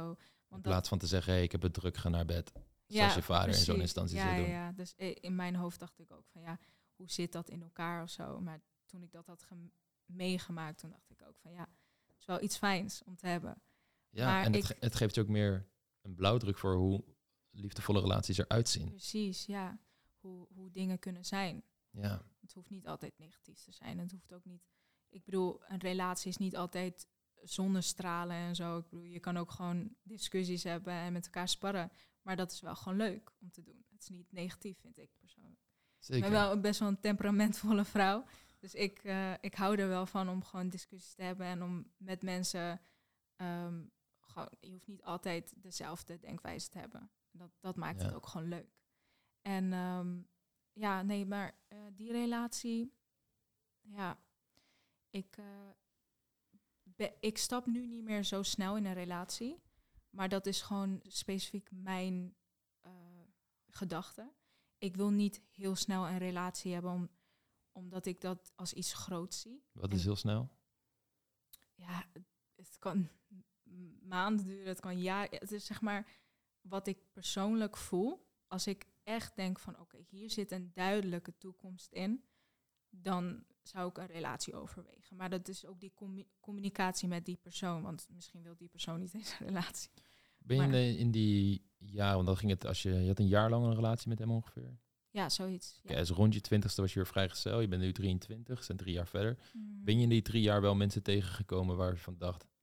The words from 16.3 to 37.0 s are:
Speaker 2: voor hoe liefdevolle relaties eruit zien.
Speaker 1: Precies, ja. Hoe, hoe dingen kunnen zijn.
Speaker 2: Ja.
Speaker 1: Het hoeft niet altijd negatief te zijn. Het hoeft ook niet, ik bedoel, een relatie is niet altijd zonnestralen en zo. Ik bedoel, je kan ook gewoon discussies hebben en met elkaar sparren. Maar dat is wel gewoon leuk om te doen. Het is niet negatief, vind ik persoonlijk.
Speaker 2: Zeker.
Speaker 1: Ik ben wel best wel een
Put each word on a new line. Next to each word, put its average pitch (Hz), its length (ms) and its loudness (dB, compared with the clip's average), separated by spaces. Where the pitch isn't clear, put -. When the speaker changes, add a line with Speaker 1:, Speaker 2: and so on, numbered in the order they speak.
Speaker 2:
voor 95 160 4
hoe 95 300 4
liefdevolle 101 500 2
relaties 98 380 2
eruit 117 300 4
zien. - 200 0
Speaker 1:
Precies, 202 580 -4
ja. 202 320 -6
Hoe, 185 340 -16
hoe 185 160 -14
dingen 185 280 0
kunnen 180 260 -8
zijn. 196 380 -2
Speaker 2:
Ja. 101 320 -2
Speaker 1:
Het - 120 -20
hoeft 185 180 -18
niet 190 160 -12
altijd - 320 -10
negatief - 440 -20
te 190 100 -20
zijn. - 260 -10
Het 175 140 -6
hoeft 185 200 -20
ook 180 120 -20
niet, 180 180 -18
ik 185 160 -20
bedoel, 185 360 2
een 190 80 -6
relatie 180 520 -2
is 180 60 -4
niet 185 200 0
altijd 180 500 -4
zonnestralen 175 920 0
en 175 200 -4
zo. 170 220 -2
Ik 170 100 -8
bedoel, 175 160 -14
je 175 160 -12
kan 175 160 -2
ook 175 140 -4
gewoon 175 520 -4
discussies 185 600 -2
hebben 180 300 -4
en 175 200 -4
met 175 120 -2
elkaar 180 240 -4
sparren. 196 420 0
Maar 190 140 -4
dat 180 160 -2
is - 80 -10
wel 170 160 -8
gewoon 190 220 -2
leuk 214 420 -2
om 180 100 -18
te 175 120 -20
doen. - 300 -20
Het 208 100 -20
is - 60 -18
niet 175 240 -16
negatief, 180 480 -8
vind - 180 -20
ik - 200 -20
persoonlijk. - 420 -20
Speaker 2:
Zeker. - 180 -2
Speaker 1:
Ik 123 60 6
ben 208 180 6
wel 202 200 4
best 208 200 2
wel 208 80 4
een 196 120 0